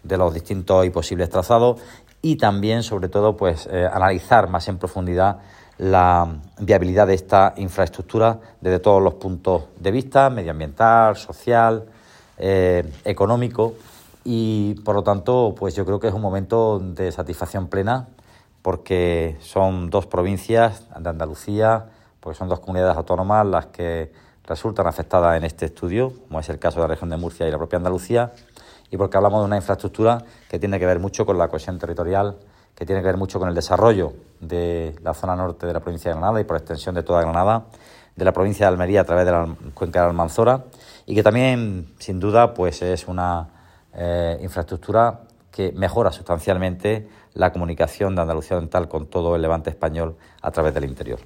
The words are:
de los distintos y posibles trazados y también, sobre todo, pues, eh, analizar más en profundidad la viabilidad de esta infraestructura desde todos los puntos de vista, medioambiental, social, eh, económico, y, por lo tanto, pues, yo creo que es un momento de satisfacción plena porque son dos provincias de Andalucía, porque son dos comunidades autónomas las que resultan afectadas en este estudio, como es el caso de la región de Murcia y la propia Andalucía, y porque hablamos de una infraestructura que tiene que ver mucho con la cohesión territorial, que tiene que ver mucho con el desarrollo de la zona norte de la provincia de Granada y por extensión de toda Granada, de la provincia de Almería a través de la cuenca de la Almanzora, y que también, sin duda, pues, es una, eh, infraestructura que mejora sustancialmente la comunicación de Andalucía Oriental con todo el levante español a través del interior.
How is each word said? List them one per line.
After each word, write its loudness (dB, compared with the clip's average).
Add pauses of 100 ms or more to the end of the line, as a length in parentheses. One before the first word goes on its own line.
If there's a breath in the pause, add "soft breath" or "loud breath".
de -2
los 2
distintos 2
y 0
posibles -4
trazados 2 (400 loud breath)
y 0
también, 0
sobre -4
todo, 2
pues, -2
eh, 0
analizar 4
más -4
en -6
profundidad -2 (380 loud breath)
la 4 (200)
viabilidad 4
de 4
esta 4
infraestructura 0 (220 loud breath)
desde 0
todos 6
los 2
puntos -2 (120)
de -2
vista, 4
medioambiental, 2
social, 0 (540 soft breath)
eh, 2 (140)
económico, 0 (540 loud breath)
y, 0 (100)
por 0
lo 0
tanto, 2
pues, -6
yo -2
creo -2
que -2
es 0
un -4
momento 0
de -6
satisfacción -8
plena -2 (560 soft breath)
porque -2
son -2
dos 0
provincias 0 (100)
de -8
Andalucía, -2 (340 soft breath)
porque -14
son -6
dos -2
comunidades 0
autónomas 0
las -2
que -6 (320 soft breath)
resultan -4
afectadas 2
en -2
este -6
estudio, -4 (160)
como -8
es -10
el -8
caso -2
de 0
la -
región -4
de -6
Murcia -6
y -2
la -4
propia -4
Andalucía, -2 (560 loud breath)
y -8
porque -2
hablamos 4
de 2
una 0
infraestructura 0 (260 loud breath)
que -8
tiene -2
que 0
ver 2
mucho -4
con 2
la 4
cohesión -8
territorial, -4 (360 soft breath)
que -12
tiene -2
que -2
ver 0
mucho -6
con -2
el -2
desarrollo 2 (260)
de -4
la -4
zona -4
norte -6
de -4
la -6
provincia -8
de -4
Granada 0
y -2
por -4
extensión -8
de -4
toda 2
Granada, 0 (500 loud breath)
de -4
la 6
provincia 0
de 6
Almería 2
a 2
través 2
de 4
la 0 (200)
cuenca -2
de 4
la 4
Almanzora, 2 (420 loud breath)
y -6
que 4
también, 2
sin -6
duda, 4
pues, -2
es -2
una, -4 (480 soft breath)
eh, -2
infraestructura -2 (280)
que -4
mejora 0
sustancialmente -4 (260 loud breath)
la 0
comunicación -2
de 0
Andalucía -4
Oriental -2
con -8
todo 0
el -2
levante -2
español -6 (240 soft breath)
a -6
través 0
del -2
interior. -10